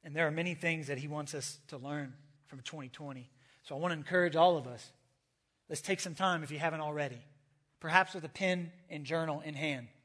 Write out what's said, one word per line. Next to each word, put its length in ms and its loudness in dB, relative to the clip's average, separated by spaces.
And 100 -10
there 140 4
are 40 2
many 220 0
things 340 0
that 100 -2
he 100 -6
wants 260 -6
us 340 -8
to 100 -12
learn 360 -6
from 140 -16
twenty 280 -10
twenty. 400 -12
So 120 -8
I 40 -4
want 140 0
to 40 -2
encourage 380 4
all 220 10
of 100 -4
us, 240 -14
let's 120 -6
take 200 0
some 120 -6
time, 300 2
if 80 -8
you 80 -6
haven't 220 0
already, 380 -2
perhaps 340 4
with 120 -8
a 40 -8
pen 440 0
and 160 -8
journal 340 0
in 140 -8
hand 340 -2